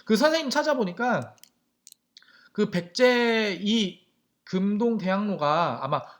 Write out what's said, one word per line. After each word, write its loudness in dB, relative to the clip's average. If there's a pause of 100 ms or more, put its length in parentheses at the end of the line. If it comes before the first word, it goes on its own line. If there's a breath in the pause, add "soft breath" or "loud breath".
그 4
선생님 2
찾아보니까 -2 (1160 loud breath)
그 0
백제 0
이 0 (400)
금동 0
대학로가 0
아마 -2 (180 loud breath)